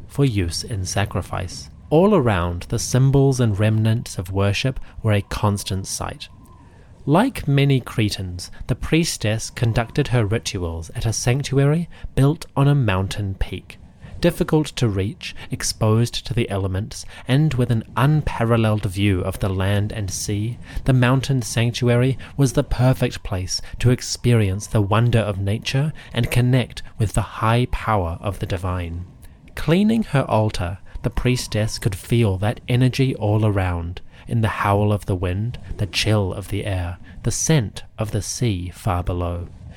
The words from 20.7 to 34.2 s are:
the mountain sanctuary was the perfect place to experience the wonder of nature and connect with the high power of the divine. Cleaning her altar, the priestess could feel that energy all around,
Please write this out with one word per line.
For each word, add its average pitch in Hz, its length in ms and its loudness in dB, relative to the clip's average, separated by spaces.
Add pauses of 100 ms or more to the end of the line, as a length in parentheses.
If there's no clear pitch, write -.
the 131 80 4
mountain 127 500 2
sanctuary 120 760 2 (200)
was 139 160 4
the 143 100 2
perfect 127 580 2
place 90 400 -4 (160)
to 120 140 4
experience 110 760 0
the 113 160 0
wonder 113 380 4
of 101 180 0
nature 113 560 -2 (180)
and 120 200 0
connect 123 500 2 (160)
with 107 160 0
the 113 80 2
high 117 480 0
power 90 500 0
of - 200 -4
the 101 80 -6
divine. 90 580 -4 (500)
Cleaning 208 480 2
her - 200 2
altar, 104 560 0 (240)
the 123 60 0
priestess 110 680 -2
could 98 180 -2
feel 110 420 2
that 104 320 -2
energy 127 460 2
all 104 300 2
around, 90 540 0 (260)